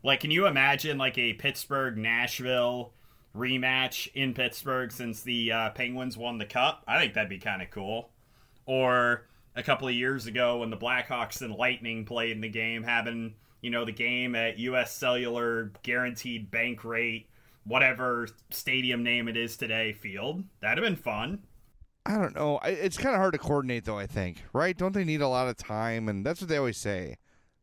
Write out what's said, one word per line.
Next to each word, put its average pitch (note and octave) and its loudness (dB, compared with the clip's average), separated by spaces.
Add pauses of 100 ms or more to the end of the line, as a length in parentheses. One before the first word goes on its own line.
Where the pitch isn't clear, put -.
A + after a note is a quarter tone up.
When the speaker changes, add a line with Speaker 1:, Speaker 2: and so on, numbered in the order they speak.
Speaker 1:
like, C3+ 4
can D3+ 0
you F#3 6
imagine, C#3 4
like, C3 0
a A#2+ 2
Pittsburgh-Nashville B2 0 (420)
rematch B2+ 0
in C3+ 0
Pittsburgh B2+ -2
since A2+ -8
the, A#2 0
uh, A2+ 2
Penguins B2 -4
won A#2+ -6
the G#2+ -4
Cup? C3+ 0
I C#3 4
think C3+ 2
that'd G#2 0
be F#2+ -6
kinda F#2 -4
cool. G#2+ -6 (560)
Or B2 4 (280)
a B2 -6
couple C3 0
of B2+ 0
years B2+ 0
ago A#2+ 2
when A2+ -2
the A2 -6
Blackhawks A#2+ -2
and A2+ -8
Lightning A2+ -2
played A#2 -2
in A2 -6
the A2 -6
game, A2+ -4
having, A#2 -2 (260)
you A#2+ -6
know, A#2+ 0
the A2+ -4
game B2 -2
at A2+ 0
U B2+ 0
S A#2+ 2
Cellular, A#2+ 0 (120)
guaranteed A#2+ -2
bank A#2 -2
rate, A2+ -2 (380)
whatever B2 4 (220)
stadium B2 0
name A#2+ 2
it A2+ -4
is A#2 -2
today, A2 0
field. G#2+ -6 (180)
That'd A#2 2
have A3+ 2
been F3+ -2
fun. B2 -4 (640)
Speaker 2:
I G#3 -2
don't F3+ 0
know. D3 0
I, D3 0
it's F3+ 0
kinda C4 2
hard F#3+ 4
to D3 -2
coordinate, C3 0
though, G#2+ -2
I G2+ -4
think, F#2 -2 (100)
right? E3 2
Don't F#3 0
they G3 2
need D#3 2
a C#3+ 4
lot B2+ 2
of A2+ -4
time? A2+ -2
And G2+ 0
that's E3 -2
what F#3 -8
they D#3 2
always B2+ 2
say. F2+ -4 (460)